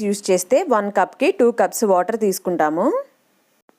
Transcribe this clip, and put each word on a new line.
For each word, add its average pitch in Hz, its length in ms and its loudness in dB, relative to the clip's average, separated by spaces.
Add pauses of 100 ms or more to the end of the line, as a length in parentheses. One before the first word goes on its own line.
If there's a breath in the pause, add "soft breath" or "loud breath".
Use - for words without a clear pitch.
యూజ్ 202 200 -2
చేస్తే 185 300 2 (160)
వన్ 208 160 0 (100)
కప్కి 202 300 0 (100)
టూ 240 80 4 (140)
కప్స్ 190 320 -2
వాటర్ 180 320 0
తీసుకుంటాము. 175 600 -2 (960)